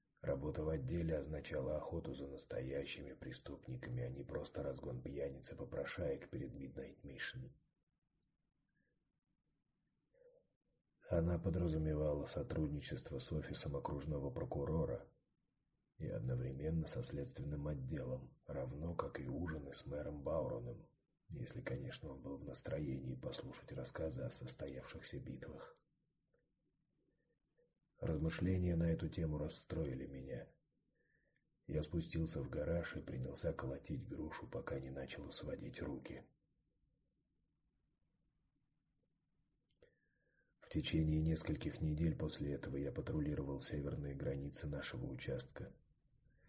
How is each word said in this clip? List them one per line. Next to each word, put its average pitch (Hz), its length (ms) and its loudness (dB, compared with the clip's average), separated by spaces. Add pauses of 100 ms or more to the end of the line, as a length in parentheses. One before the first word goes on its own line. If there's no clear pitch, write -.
(220)
Работа 73 420 0
в 78 60 4
отделе 80 480 2
означала 73 600 0
охоту 78 360 -2
за 69 140 -4
настоящими 67 840 -2
преступниками, - 880 -4
а 62 60 0
не 67 140 -4
просто - 380 -4
разгон - 400 -2
пьяниц - 500 -4
и - 40 -8
попрошаек - 720 -2
перед - 240 -4
Midnight - 480 -8
Mission. - 500 -6 (3500)
Она 85 280 6
подразумевала 78 920 4
сотрудничество 76 920 0
с - 140 -2
офисом 73 420 0
окружного 71 540 0
прокурора - 760 2 (920)
и 80 100 -2
одновременно 65 800 2
со - 160 -2
следственным 73 640 -2
отделом, 131 680 -2 (140)
равно 73 480 -2
как - 240 -2
и 67 80 -4
ужины 78 460 -2
с - 120 -8
мэром 73 380 -4
Бауроном, - 640 -2 (400)
если, - 340 -6
конечно, 123 500 -4
он 67 100 -10
был 67 160 -6
в - 80 -8
настроении 65 720 -2
послушать - 580 -6
рассказы - 480 -2
о 123 80 0
состоявшихся - 920 -6
битвах. - 580 -8 (2250)
Размышления 85 760 4
на 82 160 8
эту 82 180 4
тему 156 280 2
расстроили 143 720 0
меня. - 400 -6 (1200)
Я 151 160 2
спустился - 580 2
в 64 80 -2
гараж 82 460 2
и - 60 -2
принялся - 520 0
колотить - 540 -2
грушу, - 400 -4
пока - 320 -2
не 65 100 -6
начало 67 420 -6
сводить - 500 -6
руки. - 420 -6 (4000)
В - 120 -20
течение - 480 6
нескольких - 600 2
недель 78 340 6
после 71 380 0
этого 69 240 -2
я 69 140 2
патрулировал 69 680 2
северные 71 560 0
границы 69 520 0
нашего 71 380 -2
участка. - 640 -4 (760)